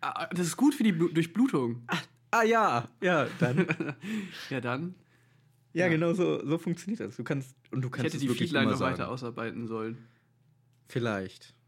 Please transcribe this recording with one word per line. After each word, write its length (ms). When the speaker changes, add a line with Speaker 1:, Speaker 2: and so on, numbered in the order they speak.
Speaker 1:
Ah, 220
ah, 100
das 120
ist 100
gut 180
für 80
die 100
Blu-, 200
Durchblutung. 760
Speaker 2:
Ah, 100
ah, 120
ja, 460
ja, 240
dann. 280
Speaker 1:
<laughs> 840
Ja, 100
dann. 340
Speaker 2:
Ja, 140
Speaker 1:
Ja. 60
Speaker 2:
genau 220
so, 320
so 120
funktioniert 420
das. 160
Du 80
kannst, 300
und 120
du 60
Speaker 1:
Ich 40
Speaker 2:
kannst 140
Speaker 1:
hätte 100
Speaker 2:
es 60
Speaker 1:
die 60
Speaker 2:
wirklich 220
Speaker 1:
Feedline 140
Speaker 2:
immer 100
Speaker 1:
noch 60
weiter 180
Speaker 2:
sagen. 120
Speaker 1:
ausarbeiten 560
sollen. 320
Speaker 2:
Vielleicht. 680